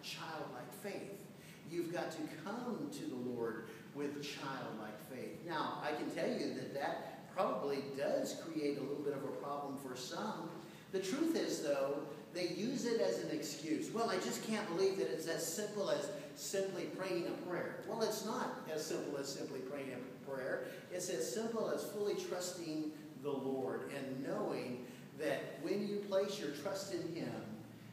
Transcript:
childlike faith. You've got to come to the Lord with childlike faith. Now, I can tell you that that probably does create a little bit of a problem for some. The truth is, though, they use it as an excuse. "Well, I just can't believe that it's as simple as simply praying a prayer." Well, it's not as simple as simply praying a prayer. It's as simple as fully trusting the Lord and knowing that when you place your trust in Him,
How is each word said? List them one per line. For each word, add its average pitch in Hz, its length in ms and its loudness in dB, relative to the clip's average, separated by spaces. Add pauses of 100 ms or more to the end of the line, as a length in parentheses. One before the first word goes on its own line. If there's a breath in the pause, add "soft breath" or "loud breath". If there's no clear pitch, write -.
childlike 156 680 -6 (120)
faith. - 420 -4 (460 loud breath)
You've 165 220 0
got 160 180 2
to - 60 -6 (260)
come 226 480 -2
to - 140 -4
the 135 100 -2
Lord 117 520 0 (280 loud breath)
with 143 260 0
childlike 117 800 -4 (100)
faith. 120 380 -6
Now, 156 360 0
I 151 100 2
can 147 180 0
tell 165 160 2
you 143 280 2
that - 180 -4
that - 600 -2
probably 139 460 2 (180)
does 139 480 2
create 147 320 2
a - 40 -2
little 143 220 0
bit 143 100 2
of 139 100 -2
a - 80 -2 (100)
problem 139 360 -2
for 123 180 -4
some. 170 540 -2 (420 loud breath)
The 190 80 4
truth 285 360 4
is, - 260 4
though, 143 380 4 (340 loud breath)
they 175 160 2
use 214 360 2
it 226 160 6
as 185 220 4
an 156 80 0
excuse. - 600 0
"Well, 226 180 4
I 190 80 4
just 226 260 2
can't 214 320 2
believe 190 220 6
that 170 120 4
it's 160 180 0
as - 180 2
simple 208 440 0
as 147 200 4 (260 loud breath)
simply 190 500 0 (120)
praying 180 300 2
a - 220 -2
prayer." - 380 -2
Well, 226 160 0
it's 202 220 0
not 240 460 -2
as 156 140 0
simple 143 320 0
as 139 100 -2
simply 131 320 -4
praying 135 340 -4
a 123 360 -8
prayer. 135 380 0 (240 loud breath)
It's 180 180 -2
as 165 240 2
simple 220 360 2
as 147 140 2
fully 208 320 2
trusting 170 760 0 (320 loud breath)
the 143 80 0
Lord 131 600 0
and 131 300 -2
knowing 123 640 0 (320 loud breath)
that - 440 0
when 202 260 2
you 202 100 2 (100)
place 196 320 4
your - 120 0
trust 190 420 -2
in 165 220 0
Him, 117 260 -2 (520 loud breath)